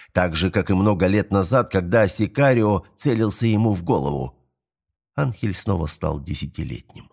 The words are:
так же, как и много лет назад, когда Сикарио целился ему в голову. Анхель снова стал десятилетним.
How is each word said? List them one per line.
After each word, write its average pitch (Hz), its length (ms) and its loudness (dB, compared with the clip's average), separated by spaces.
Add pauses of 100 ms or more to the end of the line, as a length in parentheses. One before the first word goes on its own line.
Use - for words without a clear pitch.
(120)
так 90 240 0
же, 87 160 0
как 95 180 0
и 101 40 2
много 95 340 2
лет 101 240 0
назад, 101 400 0
когда 98 360 2
Сикарио 107 760 2 (100)
целился 110 520 0
ему 110 260 2
в 87 100 -4
голову. 71 540 -2 (800)
Анхель 120 380 -4
снова 92 340 -2
стал 73 340 -4
десятилетним. - 920 -10